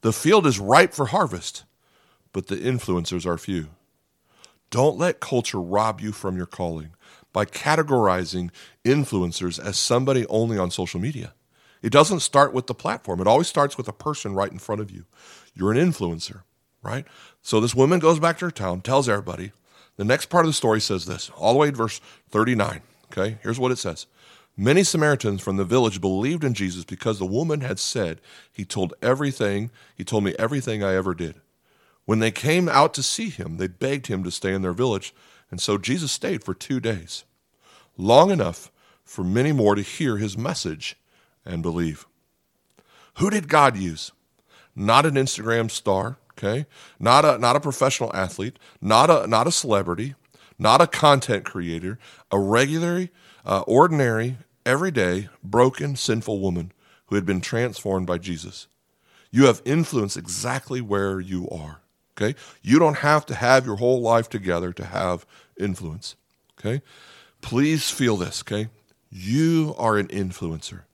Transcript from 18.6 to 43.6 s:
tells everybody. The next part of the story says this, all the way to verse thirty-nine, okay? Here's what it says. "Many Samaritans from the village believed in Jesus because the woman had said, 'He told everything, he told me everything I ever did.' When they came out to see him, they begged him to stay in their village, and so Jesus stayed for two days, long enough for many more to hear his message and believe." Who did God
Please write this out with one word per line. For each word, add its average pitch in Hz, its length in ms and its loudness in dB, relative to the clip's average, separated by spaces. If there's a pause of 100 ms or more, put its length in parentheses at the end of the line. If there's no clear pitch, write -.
tells 131 280 0
everybody. 95 440 -4 (440)
The 101 80 -6
next - 220 0
part 170 180 4
of 160 40 2
the 147 60 -2
story 110 260 2
says 92 260 -4
this, - 300 -10
all 101 160 2
the 131 60 4
way 147 120 4
to 139 60 -8
verse 113 240 -4 (300)
thirty-nine, 110 520 0 (300)
okay? 107 300 -4
Here's 117 180 -4
what 127 120 0
it 120 60 -4
says. - 280 -8 (500)
"Many 139 260 4
Samaritans 143 600 0
from 95 140 -2
the 98 80 0
village 107 360 2
believed 104 420 -2
in 131 120 0
Jesus 90 300 -6
because 104 340 -6
the 95 80 -4
woman 151 340 -2
had 123 180 -6
said, 87 420 -4 (300)
'He 101 140 -10
told 90 380 -8
everything, 120 680 -2 (240)
he 104 100 -12
told 107 200 0
me 95 140 0
everything 117 440 -4
I 95 120 0
ever 95 200 -2
did.' 80 260 -10 (640)
When 110 120 2
they 113 120 2
came 165 380 0
out 151 260 6
to 139 80 -6
see 220 280 -4
him, 82 260 -10
they 95 100 -4
begged 131 420 -4
him 95 160 -4
to 87 60 -6
stay 95 220 -4
in 95 100 -2
their 90 120 -2
village, 110 400 -2 (360)
and 90 100 -12
so 104 180 0
Jesus 135 340 -4
stayed - 320 -6
for 95 100 -8
two - 240 -6
days, 107 460 -6 (720)
long 127 340 8
enough 104 400 -2 (340)
for - 200 -8
many 120 280 2
more 104 220 4
to 101 80 -2
hear 113 360 -4
his 104 200 -6
message 113 580 -8 (500)
and 85 160 -6
believe." 82 440 -4 (1080)
Who 185 160 0
did 196 180 -4
God 143 280 4